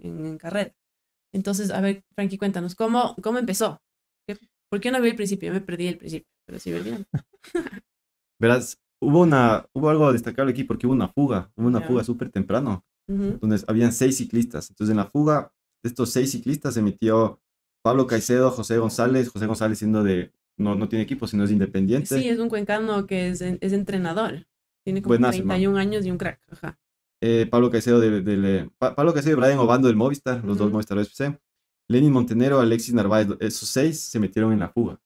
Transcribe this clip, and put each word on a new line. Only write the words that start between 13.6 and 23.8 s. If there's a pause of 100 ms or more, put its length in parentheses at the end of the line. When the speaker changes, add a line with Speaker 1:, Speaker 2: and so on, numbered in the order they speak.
Speaker 2:
habían
seis
ciclistas.
Entonces,
en
la
fuga (300)
de
estos
seis
ciclistas
se
metió (420)
Pablo
Caicedo,
José
González,
José
González
siendo
de, (260)
no,
no
tiene
equipo,
sino
es
independiente.
Speaker 1:
Sí,
es
un
cuencano
que
es
en-,
es
entrenador. (400)